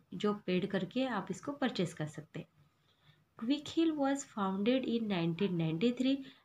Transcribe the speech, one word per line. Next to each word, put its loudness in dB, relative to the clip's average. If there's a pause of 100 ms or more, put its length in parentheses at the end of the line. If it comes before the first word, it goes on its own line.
(140)
जो 0
पेड 0
करके -2
आप -4
इसको -8
परचेज -2
कर -6
सकते -12
हैं। -12 (960)
Quick 0
Heal 2
was 2
founded 0
in 0
nineteen 2
ninety-three 2 (260)